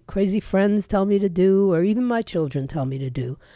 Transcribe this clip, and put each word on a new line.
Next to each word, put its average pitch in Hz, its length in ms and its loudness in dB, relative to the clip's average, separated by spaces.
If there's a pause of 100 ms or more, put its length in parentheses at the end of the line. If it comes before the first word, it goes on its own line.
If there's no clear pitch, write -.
crazy 202 320 0
friends 202 460 0
tell 196 200 0
me 202 140 2
to 196 100 0
do 190 440 4
or 170 100 2
even 220 200 0
my 233 180 0
children 147 460 -4
tell 143 180 -4
me 135 140 -4
to 135 100 -6
do. 127 300 -6 (160)